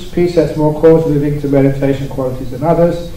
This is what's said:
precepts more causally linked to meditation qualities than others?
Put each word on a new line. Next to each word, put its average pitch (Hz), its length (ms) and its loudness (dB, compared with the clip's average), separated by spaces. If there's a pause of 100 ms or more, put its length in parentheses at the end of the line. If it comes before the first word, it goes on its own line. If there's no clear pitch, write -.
(100)
precepts 156 480 0
more 151 200 0
causally 156 420 4
linked 147 200 -2
to 143 80 -4
meditation 139 580 0
qualities 131 440 -6
than 127 120 -8
others? 165 540 0